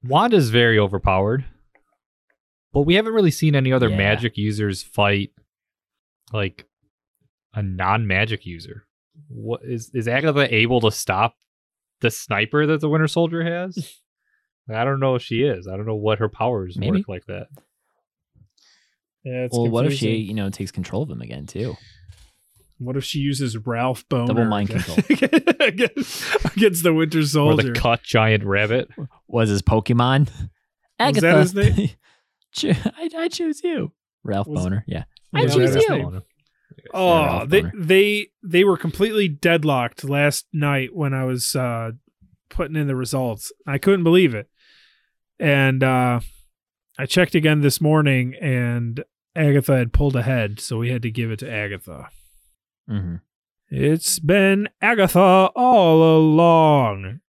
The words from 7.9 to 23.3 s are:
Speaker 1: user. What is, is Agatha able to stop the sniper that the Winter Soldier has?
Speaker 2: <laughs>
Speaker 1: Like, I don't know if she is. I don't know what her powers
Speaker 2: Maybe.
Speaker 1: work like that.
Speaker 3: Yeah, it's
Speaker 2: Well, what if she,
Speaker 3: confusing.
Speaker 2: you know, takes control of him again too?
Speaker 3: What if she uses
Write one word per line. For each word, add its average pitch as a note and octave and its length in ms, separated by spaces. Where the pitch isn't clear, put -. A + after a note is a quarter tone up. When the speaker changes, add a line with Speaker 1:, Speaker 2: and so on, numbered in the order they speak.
Speaker 1:
user. F2 400
What A#2 360
is, A#2+ 300
is A#2 120
Agatha C#3 480
able A#2 280
to A2 100
stop G#2 420
the A#2 120
sniper A2 540
that D#3 140
the D#3 80
Winter D#3 200
Soldier E3+ 340
has? F3 580
Speaker 2:
<laughs> - 20
Speaker 1:
Like, A2 100
I A#2 60
don't C3+ 160
know C3 160
if B2 60
she A#2+ 200
is. G2 240
I F#2+ 100
don't G#2 100
know A2 100
what G#2 240
her A2 80
powers G#2 500
Speaker 2:
Maybe. D#3+ 200
Speaker 1:
work G3+ 100
like F2+ 180
that. - 220
Speaker 3:
Yeah, B2+ 200
it's A#2+ 120
Speaker 2:
Well, A#2 120
what A#2 180
if C#3+ 80
she, A#2 120
Speaker 3:
confusing. A2 220
Speaker 2:
you G#2+ 60
know, G2+ 160
takes G2 200
control F#2+ 320
of D3+ 80
him A#1+ 100
again A#1+ 260
too? A2 280
Speaker 3:
What B2+ 180
if C3+ 80
she - 140
uses C#3 380